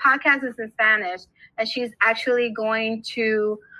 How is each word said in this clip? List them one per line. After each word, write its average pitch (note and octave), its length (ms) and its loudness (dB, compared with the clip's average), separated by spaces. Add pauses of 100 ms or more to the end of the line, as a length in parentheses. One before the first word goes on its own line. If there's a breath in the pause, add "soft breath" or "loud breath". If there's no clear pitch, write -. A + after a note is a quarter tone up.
podcast C#4 400 4
is A#3+ 160 -6
in A3 140 -8
Spanish, G#3+ 480 0 (360 soft breath)
and A3 100 -2
she's A#3+ 240 -4 (120)
actually A#3+ 480 2
going A3 500 -2 (120)
to, G#3+ 440 0 (220 loud breath)